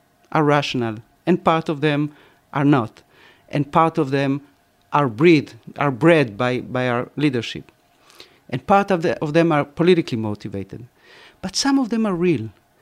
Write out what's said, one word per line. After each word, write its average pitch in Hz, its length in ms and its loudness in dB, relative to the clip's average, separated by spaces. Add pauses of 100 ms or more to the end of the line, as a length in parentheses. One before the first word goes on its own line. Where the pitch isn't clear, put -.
(360)
are 156 80 2
rational, 135 520 0 (300)
and 175 260 0
part 160 160 -2
of 151 120 -4
them 147 200 0 (520)
are 143 160 0 (100)
not, - 240 -6 (520)
and 143 160 -2 (100)
part 160 180 2
of 139 120 0
them 139 300 -2 (520)
are 147 160 2
bred, 147 380 4 (380)
are 139 100 -2 (100)
bred 147 320 4
by, 123 240 -2 (160)
by 127 160 -2
our 120 120 -2 (120)
leadership. 123 540 -4 (800)
And - 160 -8
part 196 240 2
of 170 120 0
the, 156 100 0 (120)
of 147 80 -4
them 165 200 4
are 143 120 2
politically 165 540 0
motivated. 104 600 -8 (600)
But 185 160 -8
some 269 220 0
of 247 100 -2
them 220 180 -2
are 196 80 -2 (140)
real. 110 220 -2 (320)